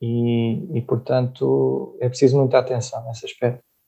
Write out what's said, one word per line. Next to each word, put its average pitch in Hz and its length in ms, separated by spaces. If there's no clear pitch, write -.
e, 117 760
e, 120 40
portanto, 131 1160
é 127 100
preciso 131 260
muita 135 220
atenção 120 480
nesse 117 180
aspecto. 123 380